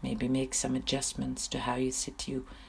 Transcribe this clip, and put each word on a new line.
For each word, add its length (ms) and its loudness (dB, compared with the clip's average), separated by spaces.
Maybe 240 0
make 280 2
some 200 2
adjustments 720 0
to 120 -2
how 140 2
you 180 2
sit. 340 -4
You 200 -2